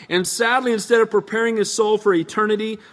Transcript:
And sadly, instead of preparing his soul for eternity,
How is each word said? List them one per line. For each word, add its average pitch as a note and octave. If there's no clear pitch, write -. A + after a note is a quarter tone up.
And F3+
sadly, B3
instead A3+
of A3
preparing A3
his G3+
soul G#3+
for G#3
eternity, G#3+